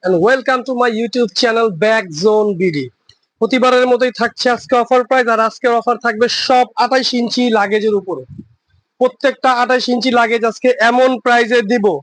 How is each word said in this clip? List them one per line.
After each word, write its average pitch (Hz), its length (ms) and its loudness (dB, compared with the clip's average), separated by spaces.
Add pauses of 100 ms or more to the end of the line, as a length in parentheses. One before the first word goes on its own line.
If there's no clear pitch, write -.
and 185 100 0 (140)
welcome 262 400 0
to 269 40 -4 (100)
my 240 160 2
YouTube 233 320 -2 (100)
channel 226 280 0 (160)
Back 220 200 0 (180)
Zone 214 280 2 (100)
B - 20 0 (140)
D। - 20 -4 (640)
প্রতিবারের 247 500 2
মতোই 247 300 0
থাকছে 226 260 -4 (100)
আজকে - 260 -4
অফার 247 260 2
প্রাইস, 254 260 0
আর 220 140 0
আজকের 233 320 -2
অফার 240 240 -2
থাকবে 233 220 0 (200)
সব 254 200 4 (180)
আঠাইশ 254 260 0 (100)
ইঞ্চি 240 220 -2 (160)
লাগেজের 208 420 0
উপরে। 175 220 -8 (760)
প্রত্যেকটা 254 500 0 (120)
আঠাইশ 247 220 0 (100)
ইঞ্চি 247 160 -2 (100)
লাগেজ 233 300 0
আজকে - 180 -2 (220)
এমন 254 200 2 (140)
প্রাইসে 240 360 2 (120)
দিব 214 140 0 (160)